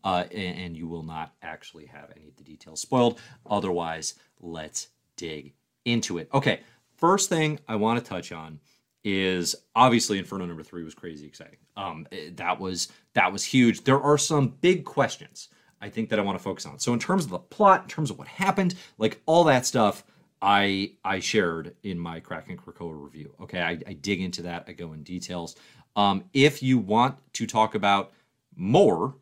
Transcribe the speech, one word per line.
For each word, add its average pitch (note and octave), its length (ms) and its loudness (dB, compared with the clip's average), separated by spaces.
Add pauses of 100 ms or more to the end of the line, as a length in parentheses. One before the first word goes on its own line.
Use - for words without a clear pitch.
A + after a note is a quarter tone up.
uh, F2+ 280 0
and, F2+ 280 -6
and E2+ 160 -10
you E2 120 -10
will E2 160 -10
not D#2+ 400 -12
actually D#2+ 420 -16
have D2 320 -20
any D#2 100 -20
of D2 80 -20
the - 80 -20
details D#2 380 -16
spoiled. A#2+ 380 2 (280)
Otherwise, F2 680 -2 (260)
let's D#2+ 460 -12 (300)
dig D#2 360 -12 (320)
into A2+ 320 -2
it. - 160 -10
Okay, C3+ 280 0 (360)
first F#3+ 320 4
thing D#3 380 0
I A2+ 80 -6
wanna A2+ 260 2
touch F2+ 300 -10
on D#2+ 280 -16 (440)
is F#2 520 -2 (200)
obviously A#2 420 4
Inferno F#2 300 -8
number D#2+ 160 -12
three E2+ 200 -14
was D#2+ 120 -16
crazy D2+ 320 -16
exciting. - 320 -20 (180)
Um, E2 340 -10
eh, D#2+ 260 -14
that F2 220 -4
was, F#2 280 -6 (260)
that F#2 180 2
was G2+ 120 -6
huge. A#2+ 400 4
There C3+ 180 4
are D3 160 4
some C#3+ 300 2 (140)
big F3+ 220 4
questions - 680 -4 (320)
I G#2 60 -12
think A2 220 -6
that A2 100 0
I G2+ 40 0
wanna F#2+ 160 -2
focus F#2 260 -8
on. D2 140 -16
So A#2+ 120 -2
in A#2+ 80 2
terms F#3 240 0
of C#3+ 60 -6
the F2+ 100 -8
plot, F#3+ 440 4
in - 40 -18
terms D3+ 220 -4
of - 80 -8
what - 100 -18
happened, F#3+ 460 0 (240)
like, A2 300 -2
all E3+ 160 8
that C3 240 6
stuff, A2 360 2 (380)
I, G2 520 2 (100)
I F#2+ 160 -2
shared E2+ 640 -2
in F#2 160 -6
my E2+ 220 -10
Kraken F2 360 -14
Krakoa E2+ 440 -14
review. D2 400 -18
Okay, F2+ 200 -8
I, E2+ 100 -2 (140)
I G2 80 -14
dig F#2 280 -4
into F2 220 -6
that. F2 240 -10
I F#2 40 -18
go E2 220 -14
in D#2 100 -16
details. F2+ 540 -10 (400)
Um, G2+ 260 2 (100)
if C#3 300 4
you B2+ 160 4
want A2+ 380 2 (160)
to A#2 120 -4
talk G#2+ 300 2
about G2+ 380 0 (420)
more G#2 680 4